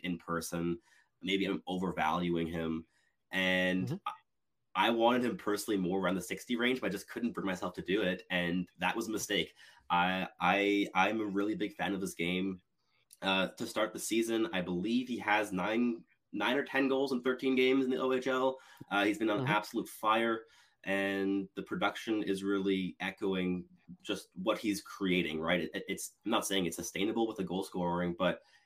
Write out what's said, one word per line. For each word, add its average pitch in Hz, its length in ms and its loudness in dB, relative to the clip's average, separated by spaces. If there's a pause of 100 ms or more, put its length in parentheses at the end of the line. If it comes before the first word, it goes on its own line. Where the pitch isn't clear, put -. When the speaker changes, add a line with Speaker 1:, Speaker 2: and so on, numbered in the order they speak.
Speaker 1:
in 90 160 -4
person. 85 600 -2 (440)
Maybe 95 240 0
I'm 95 200 -2
overvaluing 85 800 0
him." 82 360 -4 (460)
And 92 560 2
Speaker 2:
Mm-hmm. 139 80 -4 (120)
Speaker 1:
I, - 60 -6 (640)
I 101 160 4
wanted 120 340 4
him 101 120 0
personally 104 400 0
more 92 240 2
around 92 160 2
the 90 60 -2
sixty 107 340 -4
range, 123 240 0
but 104 80 -2
I - 20 0
just 95 180 -6
couldn't 113 240 -4
bring 92 140 -4
myself 90 280 -2
to 92 80 -8
do 98 200 2
it. 90 280 0
And 87 380 0 (100)
that 92 180 0
was 110 120 -4
a 110 40 -4
mistake. 98 420 -2 (360)
I, 90 380 2 (120)
I, 101 540 4
I'm 104 260 4
a 104 60 -2
really 101 280 0
big 98 200 -4
fan 90 200 -2
of 90 60 -4
his 92 140 -4
game. 92 460 -2 (640)
Uh, 95 260 0 (100)
to 120 80 -4
start 107 260 -2
the 107 60 -10
season, 113 540 0
I 92 80 0
believe 101 480 -2
he 117 100 -4
has 104 320 2
nine, 110 520 0 (300)
nine 104 240 0
or 139 80 0
ten 135 240 0
goals 135 240 2
in 123 100 -2
thirteen 131 340 2
games 131 280 4
in 127 60 0
the 127 100 0
O 131 120 2
H 127 160 0
L. 131 300 0 (320)
Uh, 101 140 2
he's 104 140 2
been 110 120 2
on 104 100 2
Speaker 2:
Mm-hmm. 123 100 0
Speaker 1:
absolute 104 380 0
fire, 113 540 2 (420)
and 98 720 0
the 95 60 -6
production 104 600 -2
is 98 220 -2
really 98 560 0
echoing 92 640 -2 (380)
just - 260 -6 (140)
what 107 160 0
he's 101 220 -2
creating, 87 600 0
right? 85 220 2 (120)
It, 95 140 -6
it's, - 240 -6 (120)
I'm 104 60 -2
not 107 160 2
saying 95 200 2
it's 82 100 -4
sustainable 107 500 0
with 110 120 -6
the 95 60 -4
goal 90 200 -2
scoring, 87 520 -2
but 90 240 0 (260)